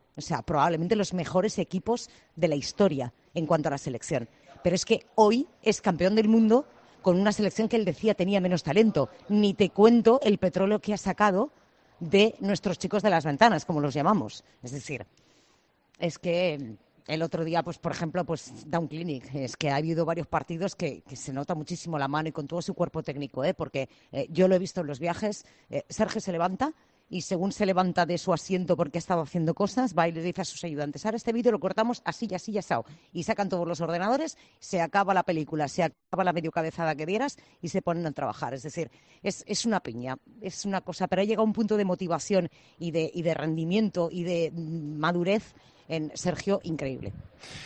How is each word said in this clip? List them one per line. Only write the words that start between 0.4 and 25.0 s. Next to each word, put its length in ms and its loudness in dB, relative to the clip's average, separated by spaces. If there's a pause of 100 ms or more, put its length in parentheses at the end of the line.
probablemente 520 2
los 200 0
mejores 420 0
equipos 540 -4 (240)
de 140 2
la 60 0
historia 580 0 (200)
en 140 -2
cuanto 220 2
a 20 -2
la 80 -4
selección. 500 -6 (340)
Pero 120 2
es 100 0
que 300 0
hoy 320 6 (160)
es 180 2
campeón 320 2
del 140 4
mundo 400 6 (340)
con 180 4
una 120 4
selección 360 0
que 100 2
él 60 2
decía 300 2
tenía 260 2
menos 220 2
talento. 480 4 (180)
Ni 280 4
te 160 2
cuento 520 8
el 140 4
petróleo 420 2
que 140 -4
ha 40 -4
sacado 540 2 (480)
de 420 4
nuestros 360 -2
chicos 240 -2
de 80 4
las 160 4
ventanas, 400 4
como 160 -2
los 140 0
llamamos. 480 0 (180)
Es 100 -12
decir, 340 -10 (920)
es 180 -4
que 580 -2 (320)
el 140 -2
otro 220 -2
día, 180 0
pues, 160 -6
por 140 -4
ejemplo, 340 -2
pues, 260 -6 (160)
da 120 -2
un 80 -4
clinic. 480 -8
Es 220 -6
que 120 -2
ha 60 0
habido 300 0
varios 220 -4
partidos 480 -6
que, 260 -6
que 140 -18
se 180 -10
nota 220 -6
muchísimo 440 -6
la 80 -2
mano 220 -4
y 20 -8
con 160 -8
todo 140 -6
su 120 -6
cuerpo 300 -4
técnico, 400 -6
¿eh? 100 2
Porque, 360 -6 (220)
eh, 180 -6
yo 180 4
lo 80 6
he 40 4
visto 220 -6
en 60 -6
los 120 -8
viajes, 460 -4 (240)